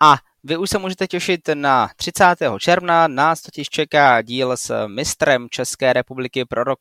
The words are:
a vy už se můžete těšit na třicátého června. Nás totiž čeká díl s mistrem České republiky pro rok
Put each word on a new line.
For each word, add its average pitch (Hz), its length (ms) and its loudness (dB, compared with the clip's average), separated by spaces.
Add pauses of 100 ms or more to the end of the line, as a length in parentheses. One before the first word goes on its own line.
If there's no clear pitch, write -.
a 147 140 8 (280)
vy 147 120 -4
už 190 140 -4
se 208 80 -2
můžete 185 280 -6
těšit 180 480 -4
na 135 420 0
třicátého 170 600 0
června. 175 500 2
Nás 151 340 0
totiž - 260 -14
čeká 143 540 2
díl 127 340 -4
s 110 300 -6
mistrem 123 640 -2
České 127 420 -2
republiky 127 520 -4
pro 123 200 -6
rok 135 160 -4